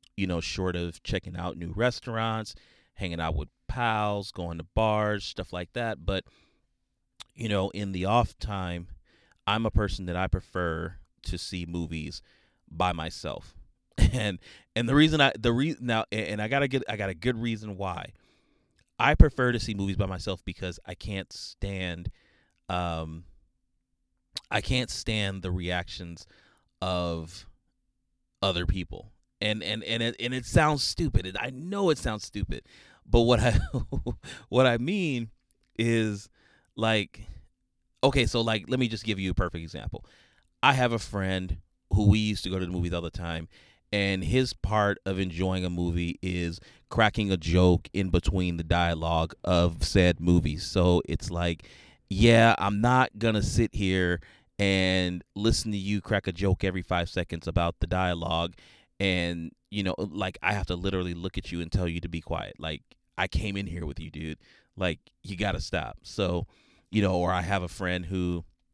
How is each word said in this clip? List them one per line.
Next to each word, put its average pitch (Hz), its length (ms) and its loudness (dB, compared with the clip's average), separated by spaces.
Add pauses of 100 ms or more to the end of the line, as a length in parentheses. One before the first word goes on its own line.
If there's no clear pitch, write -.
(160)
you 98 100 -2
know, 87 140 -2
short 92 340 -4
of 87 300 -6
checking 90 320 -4
out 87 200 -6
new 82 160 -8
restaurants, 113 800 -2 (400)
hanging 85 260 -6
out 80 160 -2
with 73 120 -6 (200)
pals, 107 640 -2
going 85 260 -6
to 80 60 -8
bars, 107 600 0
stuff - 280 -10
like 90 220 -8
that. 110 300 -6
But, 95 200 -2 (1080)
you 113 140 -6
know, 101 220 2
in 98 220 -6
the 90 120 -2
off 113 340 2
time, 87 500 -6 (580)
I'm 110 200 2
a 107 40 0
person 98 360 2
that 87 100 -2
I 92 100 0
prefer 85 720 -4 (260)
to - 160 -6
see 87 280 -8
movies 82 560 -6 (480)
by 90 220 0
myself. 80 680 -8
<laughs> - 40 -20 (480)
And, 107 260 -2 (360)
and 117 140 -2
the 135 60 4
reason 156 260 6
I, 135 180 6
the 117 140 2
re-, 139 260 0
now, 117 320 -2
a-, 104 200 -4
and 104 100 -4
I 107 80 -4
gotta 139 200 0
get, 131 200 -2
I 107 80 -6
got 98 140 -2
a 92 40 -4
good 113 220 -2
reason 110 400 -6
why. 92 360 -8 (840)
I 139 160 4
prefer 131 380 8
to 117 80 0
see 107 140 -4
movies 98 220 -2
by 95 100 -2
myself 92 380 -6
because 90 420 -8
I 90 80 -10
can't 98 380 -8
stand, 92 800 -6 (580)
um, 85 560 -4 (1300)
I 107 100 -2
can't 127 300 0
stand 98 520 -4
the 92 80 -4
reactions 87 760 -6 (560)
of 85 640 -4 (960)
other 90 240 0
people. - 460 -4 (280)
And, 104 220 0
and, 107 220 -6
and 113 180 -2
it, 117 180 -2
and 123 140 -4
it 127 100 -6
sounds 151 380 4
stupid. 170 440 0
And 190 120 -8
I 123 120 -4
know 180 400 -2
it 147 80 2
sounds 107 260 -4
stupid, - 420 -8 (400)
but 117 140 8
what 117 200 6
I, 113 180 6 (460)
<laughs> - 440 -10
what 131 180 6
I 117 120 4
mean 139 520 -2 (480)
is, 110 500 2 (480)
like, 110 440 0 (800)
okay, 135 240 6
so, 117 140 0
like, 113 280 0
let 127 120 0
me 123 80 2
just 107 160 -6
give 104 140 -2
you 95 120 0
a 87 40 0
perfect 85 280 -2
example. 80 420 -10 (580)
I 135 120 6
have 123 180 2
a 113 60 0
friend 95 600 -4 (340)
who 104 160 6
we 107 100 8
used 107 260 0
to 95 60 -4
go 92 80 -2
to 92 80 -2
the 87 60 -6
movies 87 200 -2
all 87 80 -2
the 85 100 -6
time, 82 380 -8 (440)
and 98 300 2
his 127 300 2
part 104 520 0
of 95 140 -2
enjoying 92 460 0
a 90 60 0
movie 87 520 -2
is 87 380 -2 (300)
cracking 107 420 2
a 95 40 2
joke 87 560 4
in 95 180 0
between 90 460 0
the 85 60 -4
dialogue 82 800 0
of 87 400 4
said 90 380 6
movie. 82 380 4
So 87 500 4
it's - 220 -4
like, 87 360 -2 (420)
yeah, 113 500 8
I'm 101 220 0
not 123 380 4
gonna 107 240 2
sit 107 320 0
here 92 460 2 (380)
and 92 640 2 (100)
listen 110 380 2
to 101 60 -2
you 98 220 -2
crack - 260 -2
a 95 60 -4
joke 95 300 0
every 92 200 -2
five 87 260 -2
seconds 87 400 -6
about 85 320 0
the - 60 0
dialogue. 85 680 -2 (460)
And, 87 520 0 (180)
you 101 120 -2
know, 92 160 0
like, 95 440 -6
I 98 100 0
have 104 140 -4
to 90 100 -4
literally 90 380 -2
look 87 240 -8
at - 120 -8
you 85 100 -4
and 82 120 -6
tell 87 160 0
you 85 120 -4
to 78 80 -6
be 82 120 -6
quiet. - 400 -8
Like, 78 220 -8 (360)
I 92 80 0
came 98 300 -2
in 101 100 -4
here 82 200 -6
with 71 120 -8
you, 80 120 -10
dude. 78 280 -8 (380)
Like, 90 240 -2 (220)
you 101 140 -10
gotta 92 240 -2
stop. 73 420 -6
So, 90 440 -2 (440)
you 104 120 2
know, 92 140 4
or 87 160 2
I 90 100 0
have 92 200 -2
a 87 60 -6
friend 90 380 -4
who 87 380 -2 (300)